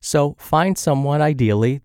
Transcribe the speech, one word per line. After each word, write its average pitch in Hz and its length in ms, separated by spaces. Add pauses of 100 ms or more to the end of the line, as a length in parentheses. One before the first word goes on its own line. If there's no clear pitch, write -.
So 143 360
find 180 380
someone 143 460
ideally 127 640